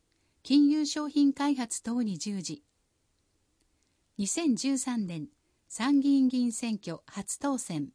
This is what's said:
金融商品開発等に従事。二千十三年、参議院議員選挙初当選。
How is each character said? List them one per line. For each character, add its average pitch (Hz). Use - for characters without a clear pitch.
金 285
融 302
商 302
品 285
開 285
発 247
等 240
に 196
従 202
事。 156
二 202
千 294
十 269
三 240
年、 165
参 277
議 277
院 262
議 254
員 240
選 226
挙 170
初 -
当 269
選。 147